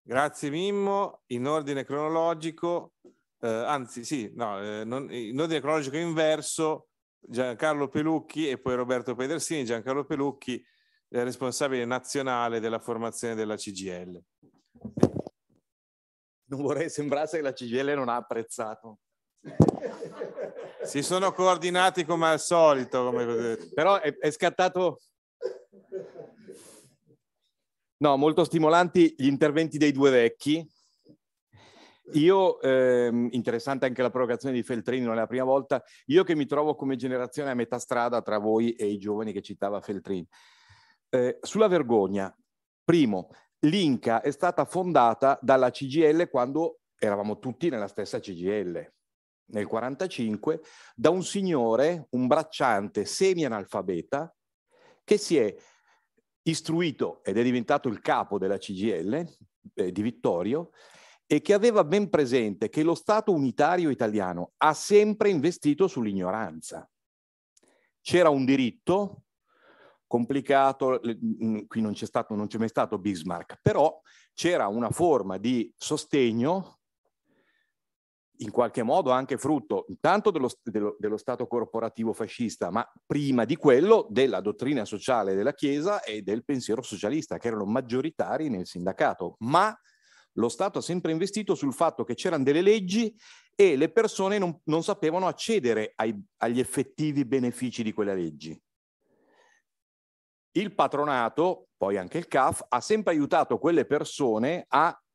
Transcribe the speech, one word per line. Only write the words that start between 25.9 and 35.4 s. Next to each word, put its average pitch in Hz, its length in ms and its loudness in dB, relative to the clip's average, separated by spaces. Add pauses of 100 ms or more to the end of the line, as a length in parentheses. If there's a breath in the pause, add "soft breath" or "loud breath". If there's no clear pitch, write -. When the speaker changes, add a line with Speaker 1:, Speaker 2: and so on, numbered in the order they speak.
Speaker 2:
No, 139 160 4
molto 156 280 4
stimolanti 165 720 4
gli 131 80 2
interventi 147 500 2
dei 147 160 4
due 135 180 6
vecchi. 131 560 2 (1500 soft breath)
Io, 175 500 6
ehm, 123 720 4
interessante 120 520 -2
anche 127 160 -2
la 123 80 2
provocazione 127 460 -2
di 123 80 -2
Feltrini, 123 420 -4
non 117 80 -2
è 113 60 -2
la 110 80 0
prima 127 180 -4